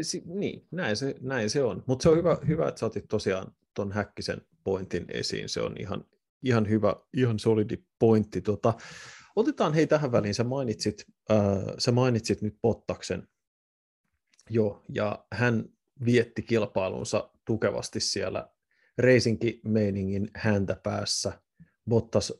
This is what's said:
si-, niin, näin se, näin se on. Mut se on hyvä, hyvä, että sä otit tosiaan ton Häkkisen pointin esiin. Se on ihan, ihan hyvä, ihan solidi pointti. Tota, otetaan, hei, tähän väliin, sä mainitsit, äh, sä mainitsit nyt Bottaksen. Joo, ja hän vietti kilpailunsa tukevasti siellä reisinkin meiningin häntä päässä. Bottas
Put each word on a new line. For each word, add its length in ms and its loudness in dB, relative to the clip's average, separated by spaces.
si-, 240 -6
niin, 440 -8
näin 260 -2
se, 240 -4
näin 300 -2
se 120 0
on. 240 -2
Mut 140 0
se 80 4
on 80 8
hyvä, 200 2
hyvä, 200 2
että 120 -6
sä 60 -2
otit 220 -6
tosiaan 440 -2
ton 180 -4
Häkkisen 480 -4
pointin 440 -4
esiin. 400 -6
Se 120 -6
on 200 -4
ihan, 240 -8
ihan 260 2
hyvä, 280 2
ihan 220 2
solidi 380 2
pointti. 420 4
Tota, 340 0
otetaan, 380 0
hei, 120 4
tähän 260 2
väliin, 220 2
sä 100 0
mainitsit, 600 -4
äh, 60 4
sä 140 0
mainitsit 500 0
nyt 200 -4
Bottaksen. 640 -4
Joo, 380 0
ja 440 -4
hän 320 2
vietti 380 2
kilpailunsa 880 -2
tukevasti 560 -2
siellä 480 -4
reisinkin 640 4
meiningin 720 0
häntä 480 0
päässä. 500 -4
Bottas 520 2